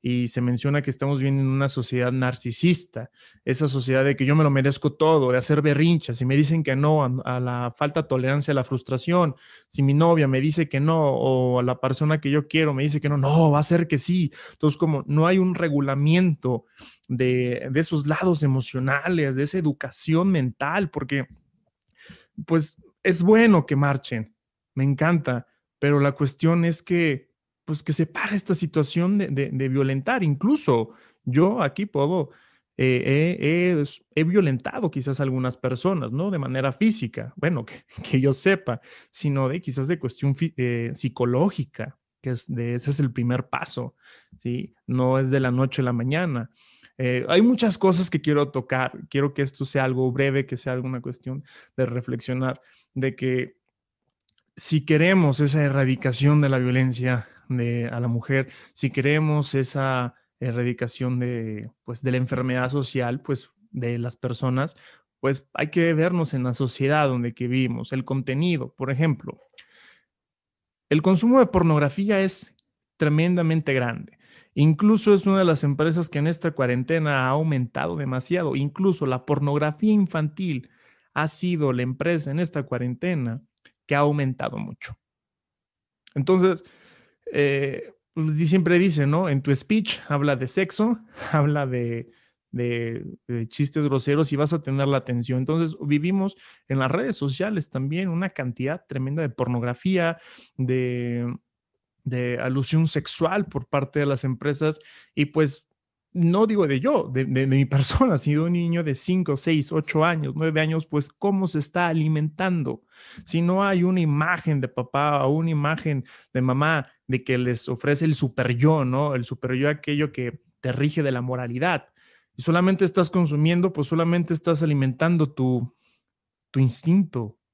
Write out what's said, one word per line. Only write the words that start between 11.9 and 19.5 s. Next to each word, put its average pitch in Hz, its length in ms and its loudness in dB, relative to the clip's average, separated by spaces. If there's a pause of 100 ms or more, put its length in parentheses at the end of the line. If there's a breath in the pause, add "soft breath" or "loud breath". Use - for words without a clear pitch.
que 143 120 -2
yo 147 160 0
quiero 156 260 0
me 131 80 -2
dice 147 180 0
que 147 100 -2
no, 147 80 0
no, 147 340 4
va 143 80 4
a 151 40 2
ser 170 240 2
que 151 120 0
sí. 175 320 0 (220 loud breath)
Entonces, 151 240 2
como 156 280 0
no 151 220 2
hay 185 100 4
un 185 160 2
regulamiento 143 1120 2 (420 loud breath)
de, 127 600 0
de 135 100 0
esos 151 280 0
lados 160 340 2
emocionales, 139 920 0
de 135 80 0
esa 165 160 -2